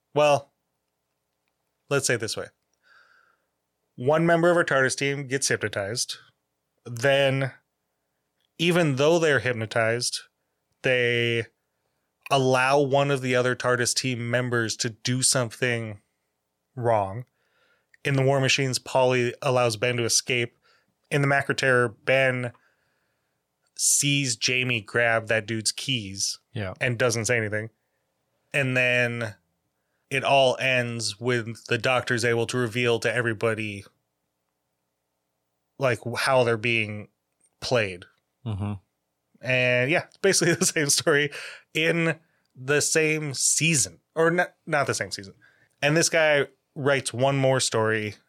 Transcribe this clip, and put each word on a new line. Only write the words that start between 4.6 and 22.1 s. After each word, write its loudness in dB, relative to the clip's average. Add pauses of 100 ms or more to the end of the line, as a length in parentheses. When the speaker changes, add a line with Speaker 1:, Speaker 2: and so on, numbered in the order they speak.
Speaker 1:
tardis 2
team -4
gets -4
hypnotized. -4 (680)
Then, 0 (1040)
even 2
though 4
they're 2
hypnotized, -2 (600)
they 0 (880)
allow 4
one 2
of 0
the 0
other 2
tardis 0
team -4
members -2
to -4
do -4
something -2 (720)
wrong. 0 (800)
In 0
the 2
War 2
Machines, 0
Polly 0
allows 2
Ben -2
to -2
escape. -2 (540)
In 0
the 2
Macroterror, 0 (100)
Ben 0 (1200)